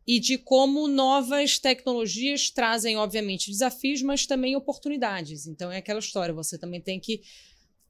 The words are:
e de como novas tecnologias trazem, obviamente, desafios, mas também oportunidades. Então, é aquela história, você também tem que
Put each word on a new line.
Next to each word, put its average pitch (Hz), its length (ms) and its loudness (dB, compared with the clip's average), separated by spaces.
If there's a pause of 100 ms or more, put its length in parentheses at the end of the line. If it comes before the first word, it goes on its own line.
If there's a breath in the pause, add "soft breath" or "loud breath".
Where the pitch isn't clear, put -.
e 240 140 6
de 247 180 2
como 277 500 4
novas 269 720 4
tecnologias 254 920 0
trazem, 226 460 0
obviamente, 208 520 -2
desafios, 247 520 -2
mas 277 260 0
também 262 280 0
oportunidades. 208 920 -4
Então, 175 240 -8
é 185 60 -6
aquela 208 220 -6
história, 175 340 -2
você 160 240 -6
também 175 240 -10
tem 190 180 -6
que 214 220 -4 (680 loud breath)